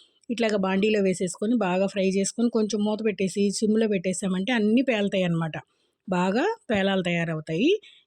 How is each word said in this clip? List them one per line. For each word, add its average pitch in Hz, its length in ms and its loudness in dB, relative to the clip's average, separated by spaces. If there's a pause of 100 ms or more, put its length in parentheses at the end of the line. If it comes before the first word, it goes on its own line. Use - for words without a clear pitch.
(300)
ఇట్లాగ 220 260 0
బాండీలో 196 460 2
వేసేసుకొని 190 540 0
బాగా 190 320 0
ఫ్రై 190 220 -2
చేసుకొని 196 400 0
కొంచెం 214 340 0
మూత 214 220 -2
పెట్టేసి 202 460 0
సిమ్‌లో 220 360 2
పెట్టేసామంటే 190 640 -2
అన్నీ 226 280 2
పేలుతాయి 202 420 0
అన్నమాట. 165 340 -2 (500)
బాగా 196 580 0
పేలాలు 196 360 0
తయారవుతాయి. 170 720 0 (360)